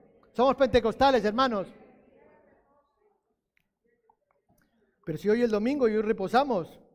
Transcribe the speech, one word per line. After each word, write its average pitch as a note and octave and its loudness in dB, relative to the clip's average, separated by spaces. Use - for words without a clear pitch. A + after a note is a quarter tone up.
Somos B3+ 2
pentecostales, B3+ 2
hermanos. G#3+ -2
Pero D#3+ -8
si G3 -6
hoy A#3 2
es A#3 2
domingo A#3+ 0
y G#3+ 0
hoy G#3+ 0
reposamos. G#3 -2